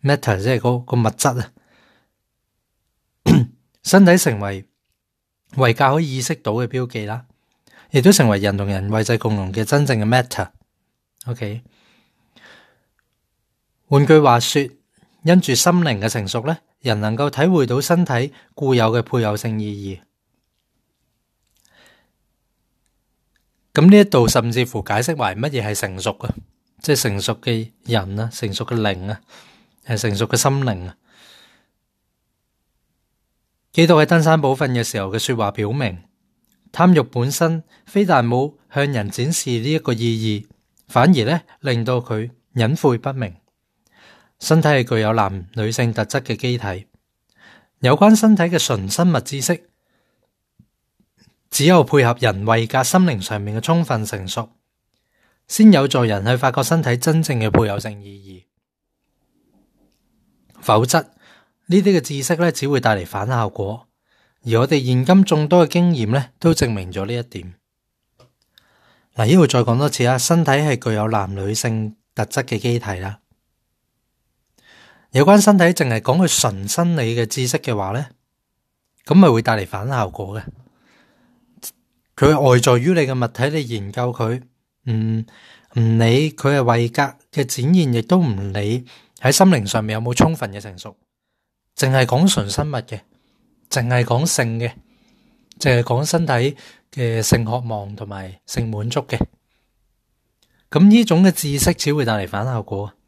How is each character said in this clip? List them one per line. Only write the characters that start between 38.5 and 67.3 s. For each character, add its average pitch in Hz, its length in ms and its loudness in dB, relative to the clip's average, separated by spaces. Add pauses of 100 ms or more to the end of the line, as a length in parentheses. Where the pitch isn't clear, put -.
向 143 200 -2
人 104 180 -6
展 127 220 -6
示 - 180 -6
呢 120 220 -4
一 156 80 -2
個 135 140 -4
意 113 40 -4
義， 110 500 -4 (400)
反 127 220 4
而 139 160 4
呢， 160 160 -2 (200)
令 120 220 -2
到 123 180 -2
佢 117 280 -8 (240)
隱 123 260 0
晦 123 180 2
不 135 160 -8
明。 110 220 -10 (1080)
身 160 180 2
體 151 60 2
係 139 160 2
具 120 160 -2
有 110 140 0
男 98 400 -2
女 110 180 -4
性 117 220 -2
特 110 100 -4
質 127 160 -4
嘅 123 160 -6
機 123 220 -6
體。 101 300 -10 (920)
有 127 160 4
關 208 180 8
身 214 220 6
體 180 80 2
嘅 170 160 0
純 98 300 -4
生 175 240 0
物 139 80 0
知 - 200 -10
識， - 280 -4 (1800)
只 - 140 -2
有 170 180 6
配 139 220 2
合 120 160 2
人 104 260 -2
位 113 220 0
格 131 160 -2
心 185 160 2
靈 156 220 0
上 104 180 -8
面 104 160 -8
嘅 110 60 -6
充 165 240 0
分 113 200 -4
成 98 220 -10
熟， 113 240 -8 (960)
先 214 240 8
有 143 160 4
助 131 160 0
人 101 220 -2
去 123 100 2
發 131 160 0
覺 139 100 -2
身 160 220 0
體 120 140 0
真 160 260 0
正 131 160 -4
嘅 110 100 0
配 107 200 0
偶 101 100 -6
性 104 240 -12
意 98 420 -20 (2000)
義。 - 20 -20
否 110 260 2
則， 160 140 2
呢 - 840 -4
啲 190 160 2
嘅 156 40 0
知 139 200 -10
識 160 140 -2
呢， 170 160 0
只 - 160 -6
會 139 140 0
帶 113 160 2
嚟 90 80 -8
反 98 200 -8
效 117 220 -2
果， 104 400 -10 (580)
而 113 140 0
我 131 80 0
哋 143 180 0
現 127 200 0
今 185 180 6
眾 151 240 2
多 175 180 4
嘅 - 60 -8
經 175 220 2
驗 113 180 -2
呢， 135 280 -4
都 170 140 2
證 120 200 -2
明 92 180 -8
咗 95 140 -8
呢 110 80 -8
一 120 100 -8
點。 90 300 -16 (1600)